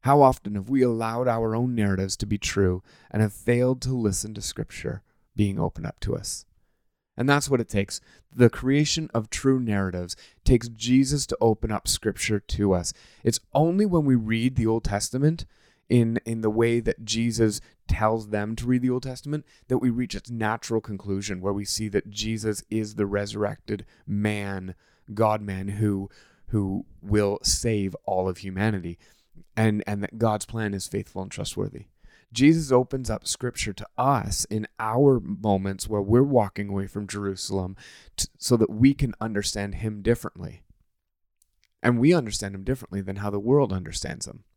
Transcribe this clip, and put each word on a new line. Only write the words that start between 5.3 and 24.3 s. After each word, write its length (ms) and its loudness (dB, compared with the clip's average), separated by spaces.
being 240 0
opened 280 -4
up 140 -10
to 140 -4
us? 300 -10
And 140 -2
that's 220 2
what 100 4
it 80 -4
takes. 320 -2
The 140 8
creation 640 2
of 160 -2
true 320 2
narratives 560 -2
takes 240 6
Jesus 580 2
to 160 -6
open 280 2
up 160 -6
Scripture 540 -2
to 320 0
us. 220 0
It's 180 0
only 320 2
when 220 2
we 80 4
read 420 0
the 100 0
Old 180 0
Testament 600 0
in, 340 4
in 160 -6
the 80 2
way 320 4
that 240 -4
Jesus 560 0
tells 440 0
them 260 -2
to 100 -6
read 140 2
the 80 0
Old 140 -2
Testament 420 -8
that 80 2
we 140 2
reach 240 -4
its 160 -10
natural 500 -2
conclusion, 640 -6
where 100 0
we 140 -4
see 220 -4
that 200 -2
Jesus 640 -4
is 240 -4
the 100 0
resurrected 800 -4
man, 680 -2